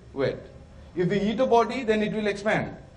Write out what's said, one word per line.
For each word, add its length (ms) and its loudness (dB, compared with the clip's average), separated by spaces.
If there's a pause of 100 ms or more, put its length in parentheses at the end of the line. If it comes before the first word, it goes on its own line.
(140)
wet. 340 -2 (480)
If 140 2
we 100 2
heat 200 0
a 60 4
body, 380 2
then 180 2
it 120 -2
will 120 -2
expand. 500 -2 (220)